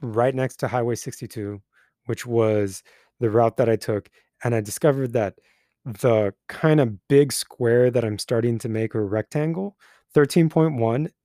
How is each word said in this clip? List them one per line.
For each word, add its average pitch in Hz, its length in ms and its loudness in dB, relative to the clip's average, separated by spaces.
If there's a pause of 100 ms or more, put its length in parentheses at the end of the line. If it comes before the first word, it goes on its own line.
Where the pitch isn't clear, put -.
right 120 320 0
next 131 240 -4
to 131 100 -4
Highway 120 280 -2
sixty-two, 104 680 -12 (440)
which 113 200 -8
was 110 560 0 (380)
the 117 100 0
route 117 260 2
that 120 120 2
I 113 80 2
took. 104 340 -6 (340)
And 120 100 0
I 113 60 0
discovered 131 540 -2
that 110 260 -2 (460)
the 110 480 0 (140)
kind 156 320 2
of 113 280 -2
big 139 240 4
square 123 580 2
that 120 140 0
I'm 104 140 -4
starting 117 400 -2
to 117 100 -8
make, 110 260 -4
or 110 120 -2
rectangle, 156 720 -4 (360)
thirteen 156 360 4
point 160 280 2
one, 117 320 0 (160)